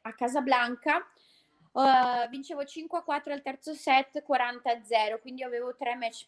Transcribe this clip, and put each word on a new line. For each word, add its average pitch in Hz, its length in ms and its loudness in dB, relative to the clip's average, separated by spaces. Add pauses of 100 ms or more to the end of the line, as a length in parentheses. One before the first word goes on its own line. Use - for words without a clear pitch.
a 226 120 -12
Casablanca, 254 840 0
eh, 247 1300 0
vincevo 277 340 -8
cinque 320 340 -8
a 339 40 -8
quattro 294 320 -4
al 285 80 -8
terzo 269 320 -8
set, 277 480 2
quaranta 247 500 0
a 233 100 -4
zero, 220 380 0
quindi 254 220 -12
avevo 247 340 -6
tre 240 180 -4
match 233 340 -8